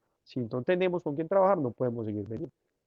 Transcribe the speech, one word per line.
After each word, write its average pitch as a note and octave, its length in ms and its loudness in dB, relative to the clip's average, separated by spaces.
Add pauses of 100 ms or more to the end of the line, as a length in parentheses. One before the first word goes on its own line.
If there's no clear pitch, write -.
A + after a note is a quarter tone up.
(240)
si - 180 -6
no B2 220 -4
tenemos F3+ 400 2
con D3 120 -4
quién D#3+ 120 -4
trabajar, F#3+ 300 4
no C3 140 0
podemos A#2+ 340 -2
seguir G#2 220 -4
vendiendo". A#2 260 -8 (340)